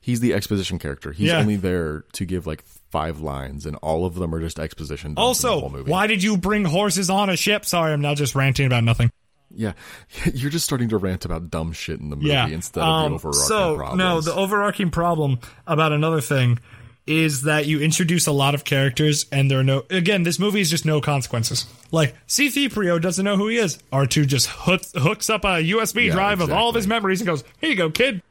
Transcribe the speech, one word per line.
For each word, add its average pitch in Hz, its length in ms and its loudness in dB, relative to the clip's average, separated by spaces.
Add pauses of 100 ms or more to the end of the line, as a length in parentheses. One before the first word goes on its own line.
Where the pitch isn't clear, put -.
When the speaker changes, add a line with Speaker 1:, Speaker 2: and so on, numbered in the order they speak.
Speaker 1:
he's 120 200 0
the 120 120 2
exposition 95 460 -2
character. 71 320 -10
He's 85 160 0
Speaker 2:
Yeah. 165 120 2
Speaker 1:
only 107 180 2
there 87 560 -2
to - 120 -6
give, 87 220 -4
like, 78 160 -8 (260)
five 78 300 -4
lines, 71 460 -8
and 76 120 -8
all 80 280 -2
of 85 100 -4
them 87 180 -4
are 82 60 -4
just 80 200 -6
exposition 76 540 -8
dumps - 60 -6
in - 20 2
the 233 60 4 (240)
Speaker 2:
Also, 170 80 0
Speaker 1:
whole 139 100 -8
movie. 139 220 -6
Speaker 2:
why 190 160 2
did 214 160 0
you 208 140 2
bring 202 280 0
horses 185 440 0
on 196 200 2
a 180 60 0
ship? 208 300 0
Sorry, 165 260 0
I'm 147 100 0
now 147 140 0
just 143 180 -2
ranting 135 320 2
about 123 180 2
nothing. 117 280 4 (440)
Speaker 1:
Yeah, 104 180 -4 (280)
<laughs> - 320 -4
you're 135 160 -2
just 156 160 -2
starting 120 240 0
to 110 80 2
rant 92 280 -2
about 85 260 -6
dumb 82 220 -4
shit - 260 -8
in 73 100 -8
the 73 60 -6
movie 73 140 -2
Speaker 2:
Yeah. 135 180 2
Speaker 1:
instead 85 340 -6
of 160 60 2
Speaker 2:
Um, 160 240 2
Speaker 1:
the 139 40 -4
overarching 147 320 -2
Speaker 2:
so, 190 280 2
Speaker 1:
problems. 139 240 -4
Speaker 2:
no, 180 220 2
the 156 120 -2
overarching 202 560 0
problem 156 500 0 (280)
about 156 240 2
another 156 300 2
thing 127 380 2 (460)
is 156 380 0
that 151 240 2
you 156 140 2
introduce 160 460 2
a 160 40 2
lot 143 240 4
of 139 80 -4
characters, 143 680 2
and 139 200 4
there 135 80 2
are 135 40 4
no, 135 260 2
again, 185 340 2
this 170 160 -2
movie 202 220 2
is 165 100 2
just 165 140 -2
no 156 160 2
consequences. 123 640 -2 (260)
Like, 156 240 2 (120)
C 285 220 2
three 269 200 0
P 202 200 -2
O 175 80 2
doesn't 180 280 0
know 202 120 2
who 202 120 0
he 226 80 0
is. 202 200 0 (140)
R 135 160 2
two 147 180 2
just 131 220 2
hooks, - 480 -2
hooks 180 340 0
up 220 160 0
a 185 140 2
U 185 220 2
S 220 120 -2
B 233 140 2
Speaker 1:
Yeah, 170 60 2
Speaker 2:
drive 196 280 2
of 160 100 2
all 220 180 2
of 233 60 -2
his 226 100 0
Speaker 1:
exactly. 214 100 0
Speaker 2:
memories 190 260 0
and 233 60 -2
goes, 156 160 -2 (160)
"Here 320 100 -2
you 277 60 2
go, 170 160 0
kid." 220 400 0